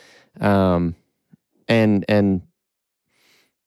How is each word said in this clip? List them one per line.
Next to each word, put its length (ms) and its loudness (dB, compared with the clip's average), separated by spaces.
Um, 560 0
and, 400 0
and 360 0